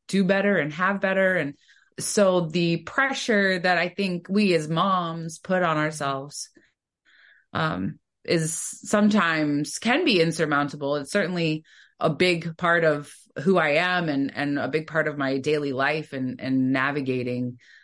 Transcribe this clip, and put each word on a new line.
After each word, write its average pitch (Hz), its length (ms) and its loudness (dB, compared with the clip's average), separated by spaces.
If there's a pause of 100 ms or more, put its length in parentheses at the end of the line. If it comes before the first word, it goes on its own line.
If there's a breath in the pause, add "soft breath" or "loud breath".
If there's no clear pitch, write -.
do 190 160 2
better 196 340 2
and 151 140 -2
have 185 280 0
better. 190 360 2
And 143 180 -2 (460 soft breath)
so 185 400 2
the 170 380 0
pressure 202 840 0
that 175 180 2
I 175 100 0
think 180 400 -4
we 196 260 4
as 156 140 0
moms 165 720 -2
put 185 240 -2
on 160 140 0
ourselves, 147 720 -4 (1000 soft breath)
um, - 480 -4 (240)
is 160 280 0
sometimes 165 1300 0
can 269 260 0
be 220 160 4
insurmountable. 147 760 0
It's 143 160 -8
certainly 170 500 -2 (380 soft breath)
a 165 100 2
big 170 460 0
part 170 280 2
of 147 280 0 (300)
who 185 140 4
I 160 140 2
am 175 380 2
and, 139 260 0
and 143 240 -2
a 131 100 -2
big 160 180 -2
part 156 220 0
of 147 100 -6
my 135 200 -2
daily 147 340 0
life 147 400 -2
and, 131 280 -6
and 131 320 0
navigating 127 840 -2 (260 soft breath)